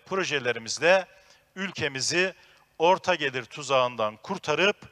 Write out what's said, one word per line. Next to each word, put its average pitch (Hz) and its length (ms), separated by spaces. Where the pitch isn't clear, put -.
projelerimizle 147 1000
ülkemizi 160 800
orta 175 360
gelir 135 300
tuzağından 123 720
kurtarıp 180 600